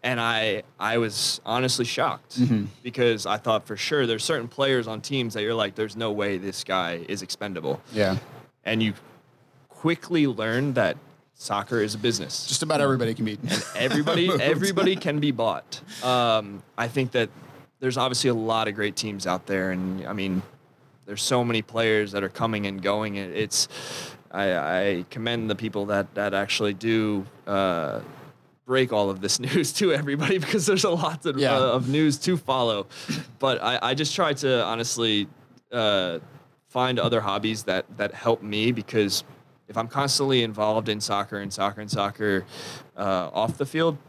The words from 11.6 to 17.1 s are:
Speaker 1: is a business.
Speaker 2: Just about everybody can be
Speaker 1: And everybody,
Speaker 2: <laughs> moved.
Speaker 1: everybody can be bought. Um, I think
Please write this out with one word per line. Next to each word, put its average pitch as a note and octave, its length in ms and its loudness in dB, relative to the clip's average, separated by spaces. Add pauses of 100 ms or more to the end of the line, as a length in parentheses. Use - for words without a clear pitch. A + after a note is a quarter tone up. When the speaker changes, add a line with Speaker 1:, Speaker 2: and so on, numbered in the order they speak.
Speaker 1:
is G#2 140 0
a - 20 -8
business. G#2+ 480 -2
Speaker 2:
Just - 180 -2
about D#3 180 0
everybody B2+ 320 2
can A2+ 120 -2
be G#2+ 120 -4 (100)
Speaker 1:
And - 180 0 (100)
everybody, D3 520 2
Speaker 2:
<laughs> - 20 4
moved. D3+ 120 2
Speaker 1:
everybody F3+ 540 2
can D3+ 240 -2
be D3 120 2
bought. A2+ 500 -2 (220)
Um, A2+ 580 2 (160)
I A#2 100 -2
think B2+ 240 0